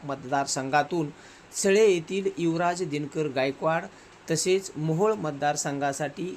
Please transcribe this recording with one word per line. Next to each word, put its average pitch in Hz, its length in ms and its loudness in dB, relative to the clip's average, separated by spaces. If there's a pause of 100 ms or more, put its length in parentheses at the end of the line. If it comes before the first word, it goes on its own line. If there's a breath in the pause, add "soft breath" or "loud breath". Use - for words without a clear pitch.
मतदारसंघातून 139 1040 0 (440 loud breath)
सळे 202 340 6
येथील 185 500 0
युवराज 170 460 0
दिनकर 151 440 -4
गायकवाड 139 580 0 (460 loud breath)
तसेच 185 440 0
मोहोळ 160 380 2
मतदारसंघासाठी 147 1200 -2